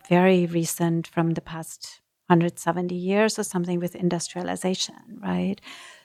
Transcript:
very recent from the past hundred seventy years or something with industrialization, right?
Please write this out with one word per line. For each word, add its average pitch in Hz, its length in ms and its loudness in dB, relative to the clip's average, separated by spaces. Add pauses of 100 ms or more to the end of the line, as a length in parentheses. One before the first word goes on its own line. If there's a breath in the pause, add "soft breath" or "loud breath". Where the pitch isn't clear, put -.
very 180 360 6
recent 165 640 0
from 165 240 0
the 165 100 -2 (120)
past - 480 -14 (280)
hundred 170 280 4
seventy 175 380 -2
years 196 420 0
or 220 60 -2
something 175 380 -2
with 175 140 -6
industrialization, 180 1300 -4
right? 180 380 -2 (460 loud breath)